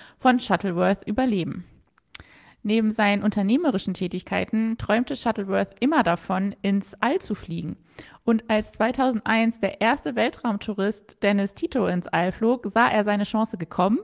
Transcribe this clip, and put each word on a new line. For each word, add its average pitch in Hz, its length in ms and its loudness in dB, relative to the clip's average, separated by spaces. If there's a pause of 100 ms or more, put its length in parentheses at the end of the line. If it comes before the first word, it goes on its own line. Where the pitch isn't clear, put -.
(180)
von 254 220 4
Shuttleworth 185 680 0
überleben. 208 560 -2 (960)
Neben 214 280 2
seinen 208 320 2
unternehmerischen 214 720 2
Tätigkeiten 190 840 -2
träumte 247 360 0
Shuttleworth 196 640 -2
immer 294 220 2
davon, 190 640 -2
ins 196 360 -2
All 285 200 0
zu 220 160 -6
fliegen. 165 420 -10 (460)
Und 226 260 2
als 214 240 0
zweitausendeins 226 840 0
der - 220 -2
erste 247 340 0
Weltraumtourist 214 1080 -4
Dennis 202 320 2
Tito 262 320 -2
ins 180 220 -2
All 175 240 0
flog, 240 340 0
sah 226 220 2
er 214 160 2
seine 208 200 0
Chance 214 360 -2
gekommen. 196 440 0